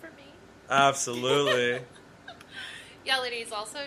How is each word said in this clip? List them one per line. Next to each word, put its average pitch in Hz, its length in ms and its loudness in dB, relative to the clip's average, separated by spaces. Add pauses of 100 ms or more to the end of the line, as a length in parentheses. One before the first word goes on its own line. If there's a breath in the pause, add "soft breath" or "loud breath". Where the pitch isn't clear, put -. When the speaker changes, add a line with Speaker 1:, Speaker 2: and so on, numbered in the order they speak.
Speaker 1:
for 330 80 -16
me. - 240 -20 (360)
Speaker 2:
Absolutely. 127 1160 4
Speaker 1:
<laughs> - 1200 -18
Yeah, 262 160 0
ladies, 233 320 -6
also 214 340 -8